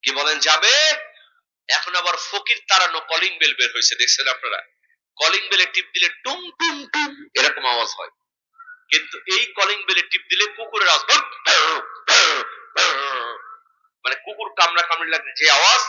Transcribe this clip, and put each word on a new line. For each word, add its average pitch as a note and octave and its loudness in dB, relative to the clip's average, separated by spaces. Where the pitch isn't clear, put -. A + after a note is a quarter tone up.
কি - 0
বলেন, D3 -2
যাবে? D#3+ 2
এখন F3 -2
আবার F3 0
ফকির A3+ -4
তাড়ানো F3+ 2
কলিং F3 -2
বেল D3+ 2
বের B2 0
হয়েছে, A#2 0
দেখছেন B2 0
আপনারা? B2 -4
কলিং F#3 0
বেলে F#3 2
টিপ F#3 -4
দিলে F3 0
টুং C4+ -6
টুং E4 -4
টুং D4+ -2
এরকম C#3 0
আওয়াজ A#2 0
হয়, F2+ -14
কিন্তু - 0
এই A#3 -2
কলিং G3+ 0
বেলে F#3 2
টিপ F#3 -4
দিলে F#3 2
কুকুরের G#3+ -2
আওয়াজ, D#3 4
মানে C3 -2
কুকুর G#3+ -12
কামড়া E3+ 2
কামড়ি E3 -2
লাগলে D3+ -4
যে D#3 2
আওয়াজ F#3 6